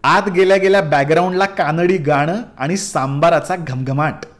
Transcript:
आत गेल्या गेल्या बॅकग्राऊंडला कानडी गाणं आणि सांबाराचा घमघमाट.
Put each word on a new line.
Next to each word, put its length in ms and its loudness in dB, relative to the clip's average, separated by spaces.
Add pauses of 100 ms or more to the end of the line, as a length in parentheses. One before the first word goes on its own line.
आत 260 2
गेल्या 280 4
गेल्या 240 2
बॅकग्राऊंडला 640 2
कानडी 520 0
गाणं 440 0 (160)
आणि 200 -4
सांबाराचा 760 0
घमघमाट. 580 -4 (260)